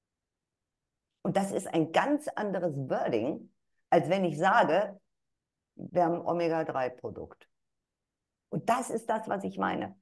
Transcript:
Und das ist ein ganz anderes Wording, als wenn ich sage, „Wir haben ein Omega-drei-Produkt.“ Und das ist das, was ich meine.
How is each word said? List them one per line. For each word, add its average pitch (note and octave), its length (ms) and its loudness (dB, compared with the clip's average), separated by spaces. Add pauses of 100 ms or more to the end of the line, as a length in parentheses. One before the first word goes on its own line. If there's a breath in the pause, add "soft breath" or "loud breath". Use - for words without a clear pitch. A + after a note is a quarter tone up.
(1200)
Und F#3+ 140 0
das F#3+ 160 0
ist - 140 -2
ein D#3+ 260 0
ganz C#4 360 2
anderes F#3 480 -2
Wording, C#3 760 -2 (400)
als D#3+ 180 6
wenn F#3+ 160 2
ich D#3 140 -2
sage, F#3+ 600 4 (760)
„Wir - 300 0
haben E3+ 100 2
ein E3+ 120 -4
Omega-drei-Produkt.“ C#3 1200 -2 (1040)
Und - 180 -4
das A#3+ 220 0
ist A3+ 200 -6
das, A3+ 180 -2
was G3 160 -4
ich F#3+ 140 -8
meine. - 440 -4